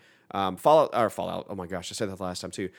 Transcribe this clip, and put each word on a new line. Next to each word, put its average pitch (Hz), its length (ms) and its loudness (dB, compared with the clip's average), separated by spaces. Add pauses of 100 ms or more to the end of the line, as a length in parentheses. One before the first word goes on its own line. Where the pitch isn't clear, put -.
(320)
um, 95 260 0
Fallout, 147 360 6
or 113 140 4
Fallout. 90 400 -6
Oh 104 60 -10
my 92 120 -8
gosh, 90 240 -8
I - 40 -10
said 104 160 -4
that 95 80 -10
the 98 60 -12
last 90 180 -6
time 92 80 -10
too. 95 180 -6 (100)